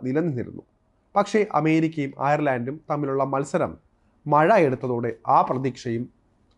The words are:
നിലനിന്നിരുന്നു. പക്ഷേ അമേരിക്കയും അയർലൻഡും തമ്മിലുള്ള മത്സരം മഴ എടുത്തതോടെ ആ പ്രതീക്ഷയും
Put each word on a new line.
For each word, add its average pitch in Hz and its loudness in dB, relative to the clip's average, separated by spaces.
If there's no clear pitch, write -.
നിലനിന്നിരുന്നു. 131 -4
പക്ഷേ 202 2
അമേരിക്കയും 156 0
അയർലൻഡും 139 -2
തമ്മിലുള്ള 143 -2
മത്സരം 135 -4
മഴ 151 4
എടുത്തതോടെ 127 0
ആ 143 6
പ്രതീക്ഷയും 127 -4